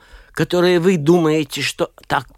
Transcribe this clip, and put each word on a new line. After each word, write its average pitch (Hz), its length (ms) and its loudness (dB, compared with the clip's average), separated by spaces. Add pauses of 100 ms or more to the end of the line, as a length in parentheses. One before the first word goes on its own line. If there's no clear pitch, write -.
(320)
которое 175 480 0
вы 180 160 2
думаете, 156 640 0
что - 300 -6 (180)
так 139 180 -4 (120)